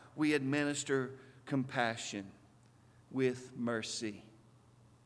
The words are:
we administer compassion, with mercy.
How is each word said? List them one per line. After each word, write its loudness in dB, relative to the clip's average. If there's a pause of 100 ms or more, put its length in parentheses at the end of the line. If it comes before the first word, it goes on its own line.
(160)
we 4
administer 2 (320)
compassion, 0 (800)
with 0
mercy. -2 (840)